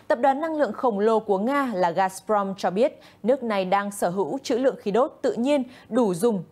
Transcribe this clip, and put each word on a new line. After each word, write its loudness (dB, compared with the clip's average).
tập 2
đoàn 2
năng -4
lượng 0
khổng -2
lồ 2
của 0
Nga -2
là 0
Gazprom -2
cho -2
biết 0
nước 0
này -2
đang 0
sở -2
hữu -2
trữ 0
lượng 2
khí -4
đốt 0
tự 0
nhiên 0
đủ 2
dùng 0